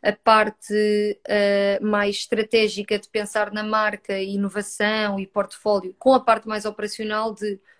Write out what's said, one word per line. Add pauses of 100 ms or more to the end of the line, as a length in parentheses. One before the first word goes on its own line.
a
parte,
eh,
mais
estratégica
de
pensar
na
marca,
inovação
e
portfólio,
com
a
parte
mais
operacional
de (220)